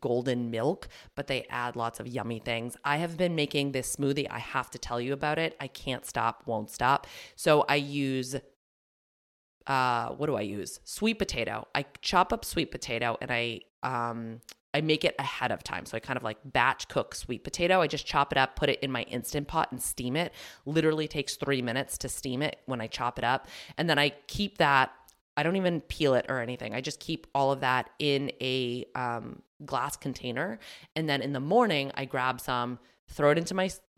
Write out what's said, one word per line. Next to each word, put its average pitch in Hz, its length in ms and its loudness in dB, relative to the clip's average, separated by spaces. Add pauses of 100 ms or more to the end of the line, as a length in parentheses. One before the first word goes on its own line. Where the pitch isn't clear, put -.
golden 123 500 2
milk, 120 380 -2 (260)
but 143 120 -8
they 131 240 -2
add 120 260 -4
lots 117 240 -4
of 113 60 -10
yummy 117 320 -4
things. 117 460 -4
I 143 140 2
have 170 180 -4
been 175 180 2
making 143 380 2
this 131 240 -2
smoothie. 139 340 0
I - 80 -6
have 123 320 -4
to - 80 -12
tell 120 220 -4
you 127 120 -2
about 151 260 0
it. 160 220 -2
I 139 60 -8
can't - 400 -6
stop, 113 400 -2
won't 110 240 -2
stop. 127 360 2 (300)
So 151 320 6
I 143 80 6
use, 139 600 -2 (1300)
uh, 127 440 2
what 143 160 -2
do 143 100 2
I 104 60 0
use? 101 420 -6
Sweet 220 340 0
potato. 117 560 -2
I 143 100 0 (160)
chop - 320 4
up 226 120 -2
sweet - 260 -2
potato 117 500 -2
and 123 100 -4
I, 117 300 -2 (220)
um, 117 580 -4 (340)
I 147 60 0
make 156 240 4
it 170 140 2
ahead 127 340 -2
of 92 100 -4
time. - 220 -8
So - 140 -8
I - 20 -6
kind 131 160 -4
of, 120 60 -6
like, 110 240 -6
batch 131 420 2
cook - 260 -2
sweet - 300 -8
potato. 180 380 4
I 156 40 4
just 143 200 -4
chop 143 260 2
it 135 60 4
up, 131 180 4
put 143 140 2
it - 100 0
in 139 100 -2
my 123 120 -2
Instant 143 440 -4
Pot - 240 0
and 127 120 -8
steam 123 340 -2
it. 170 160 -2 (320)
Literally 156 420 2
takes 147 300 -4
three 139 240 0
minutes 123 380 -2
to 135 100 -6
steam 131 320 -4
it 151 240 -2
when 127 160 -4
I 113 60 -4
chop 120 320 -4
it 117 60 0
up. 127 240 2 (280)
And 170 140 2
then 143 80 4
I 143 160 4 (140)
keep - 280 -4
that, 139 340 6 (460)
I 147 60 2
don't 170 140 2
even 175 260 2
peel 139 320 2
it 123 160 4
or 131 100 0
anything. 117 340 -6
I 123 60 -2
just 139 200 -6
keep - 340 -6
all 135 180 4
of 135 80 0
that 127 380 2
in 143 420 2
a, 127 540 -2
um, 120 480 -4 (240)
glass 135 280 -2
container. 143 640 -6 (380)
And 160 100 0
then 139 140 2
in 139 140 -2
the 131 60 -2
morning, 160 540 4
I 135 120 -4
grab 127 340 0
some, 123 380 -2 (320)
throw 147 200 4
it 151 60 6
into 170 160 0
my 190 140 0
s-, - 140 -8 (180)